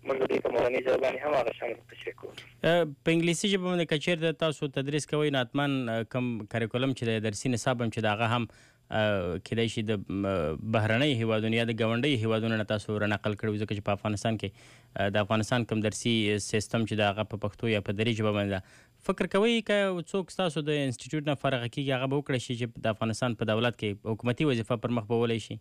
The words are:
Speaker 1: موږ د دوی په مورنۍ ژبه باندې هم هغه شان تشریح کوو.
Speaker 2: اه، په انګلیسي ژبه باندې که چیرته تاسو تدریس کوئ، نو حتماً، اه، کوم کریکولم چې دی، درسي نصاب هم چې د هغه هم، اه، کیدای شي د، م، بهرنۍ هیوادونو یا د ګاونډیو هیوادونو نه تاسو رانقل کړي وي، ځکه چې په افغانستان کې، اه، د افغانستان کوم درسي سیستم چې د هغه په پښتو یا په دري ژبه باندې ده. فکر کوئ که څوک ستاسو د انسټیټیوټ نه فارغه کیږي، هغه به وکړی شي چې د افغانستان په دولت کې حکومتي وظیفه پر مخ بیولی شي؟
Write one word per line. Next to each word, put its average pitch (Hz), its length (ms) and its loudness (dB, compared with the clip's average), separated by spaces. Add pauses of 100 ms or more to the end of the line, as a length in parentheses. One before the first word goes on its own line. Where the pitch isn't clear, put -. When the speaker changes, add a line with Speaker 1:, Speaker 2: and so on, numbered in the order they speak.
Speaker 1:
موږ 135 140 -2
د 131 80 0
دوی 135 120 0
په - 120 -2
مورنۍ 123 340 2
ژبه 131 120 2
باندې 131 300 0
هم 151 80 0
هغه 120 180 0
شان 120 220 -8 (160)
تشریح - 240 -12
کوو. - 180 -14 (320)
Speaker 2:
اه، 170 200 6 (200)
په 170 80 4
انګلیسي 170 360 2
ژبه 190 160 2
باندې 180 200 2
که 156 140 0
چیرته 165 340 0
تاسو 156 360 -2
تدریس 139 380 -2
کوئ، 151 240 2
نو 139 80 2
حتماً، 143 280 0
اه، 120 360 0
کوم 120 480 -4
کریکولم 120 400 0
چې 123 140 -4
دی، 113 160 0
درسي 107 280 -2
نصاب 123 340 0
هم 113 80 0
چې 113 100 -4
د 110 60 0
هغه 107 180 2
هم، 117 240 0 (420)
اه، 98 480 0
کیدای 113 300 -2
شي 113 140 -4
د، 107 100 -2
م، 98 340 -2 (460)
بهرنۍ 113 420 2
هیوادونو 113 420 0
یا 117 80 2
د 117 60 -2
ګاونډیو 117 480 2
هیوادونو 113 380 0
نه 110 60 0
تاسو 107 360 -2
رانقل 104 360 0
کړي 110 140 -4
وي، 107 100 -2
ځکه 107 160 -2
چې 104 60 -4
په 104 120 -2
افغانستان 107 440 0
کې، 98 120 -4 (480)
اه، 98 120 0
د 101 80 0
افغانستان 110 480 2
کوم 110 160 0
درسي 107 580 2
سیستم 110 460 0
چې 104 80 -4
د 107 80 0
هغه 104 220 2
په 104 140 -4
پښتو 104 280 -6
یا 110 160 2
په 104 120 -6
دري 110 200 0
ژبه 107 200 2
باندې 101 180 0
ده. 95 120 -2 (440)
فکر 190 200 -2
کوئ 226 340 4
که 196 500 0
څوک 190 200 -2
ستاسو 165 300 0
د 147 80 -2
انسټیټیوټ 143 580 -2
نه 147 80 2
فارغه 127 320 0
کیږي، 135 240 -4
هغه 131 160 0
به 135 100 0
وکړی 139 220 -2
شي 120 200 -4
چې 120 80 -2 (120)
د - 80 -4
افغانستان 113 480 0
په 113 100 -4
دولت 113 340 0
کې 104 260 -2
حکومتي 117 400 0
وظیفه 123 320 2
پر 117 120 -4
مخ 117 160 0
بیولی 117 340 2
شي؟ 110 220 -8